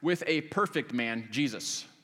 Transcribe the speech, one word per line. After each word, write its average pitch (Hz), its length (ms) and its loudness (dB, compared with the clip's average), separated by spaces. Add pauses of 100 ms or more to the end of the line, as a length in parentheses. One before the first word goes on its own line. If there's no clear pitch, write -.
with 170 260 2
a 156 140 4
perfect 156 520 0
man, 113 380 0
Jesus. 120 540 -2 (180)